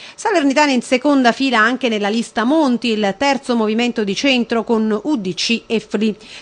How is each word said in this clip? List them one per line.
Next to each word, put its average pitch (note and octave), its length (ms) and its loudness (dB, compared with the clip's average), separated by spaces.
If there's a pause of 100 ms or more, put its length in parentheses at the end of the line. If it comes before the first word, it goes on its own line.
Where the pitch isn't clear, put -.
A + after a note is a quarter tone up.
(160)
Salernitani D4 580 2
in A#3+ 80 0
seconda B3+ 500 2
fila A#3+ 280 0
anche B3 280 0
nella G#3 220 -2
lista A3 340 -2
Monti, B3+ 460 2
il G#3 280 0
terzo C4+ 380 0
movimento A3+ 480 0
di G3 120 -2
centro A#3+ 500 0
con A3 360 0
U D4+ 140 -2
D F#3 180 -4
C A3+ 320 -2
e A3+ 140 -2
fli. G#3+ 340 -2 (280)